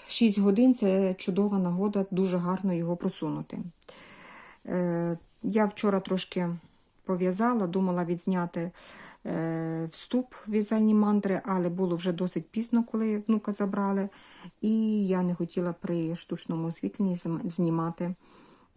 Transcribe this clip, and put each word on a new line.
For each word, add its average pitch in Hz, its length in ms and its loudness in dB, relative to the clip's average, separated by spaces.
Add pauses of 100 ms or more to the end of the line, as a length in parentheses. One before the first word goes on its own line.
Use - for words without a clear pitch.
шість 214 300 4
годин — 208 360 6
це 190 400 2
чудова 202 440 0
нагода 190 520 0
дуже 185 260 2
гарно 185 360 0
його 170 240 -2
просунути. 156 600 -4 (1080)
Е, 170 520 -2 (240)
я 214 240 2
вчора 202 340 0
трошки 185 480 -2 (560)
пов'язала, 190 600 0
думала 180 380 0
відзняти, 175 640 -2 (560)
е, 165 680 -4
вступ - 420 -2 (120)
в 214 40 -8
в'язальні 214 440 2
мандри, 208 500 2
але 185 240 0
було 175 280 0
вже 175 160 -2
досить 175 380 -4
пізно, 233 340 0
коли 220 340 -2
внука 214 340 0
забрали, 196 560 0 (520)
і 214 460 2
я 185 160 2
не 175 120 2
хотіла 175 380 -2
при 170 440 -4
штучному 165 520 -4
освітленні 190 460 -2
зм-, 170 340 -4
знімати 170 680 0 (640)